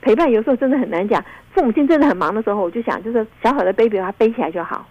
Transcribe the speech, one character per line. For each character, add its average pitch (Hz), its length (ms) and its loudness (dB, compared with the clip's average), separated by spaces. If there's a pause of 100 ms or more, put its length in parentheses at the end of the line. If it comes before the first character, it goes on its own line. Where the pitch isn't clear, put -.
陪 240 160 2
伴 330 120 2
有 220 140 2
时 285 80 -2
候 254 60 2
真 269 120 0
的 269 80 2
很 254 140 -2
难 185 180 -4
讲。 202 160 0 (300)
父 370 100 2
母 240 60 2
亲 285 160 2
真 311 140 4
的 285 80 4
很 - 80 0
忙 175 180 -2
的 220 80 -4
时 220 80 -2
候， 208 100 -2
我 180 80 -2
就 233 140 -6
想， - 180 -6
就 226 120 -8
是 226 120 0 (160)
小 247 160 0
小 185 80 0
的 185 80 0
baby 220 240 2
他 190 140 -4
背 220 220 2
起 240 80 -6
来 185 100 -4
就 170 140 -6
好 - 260 -10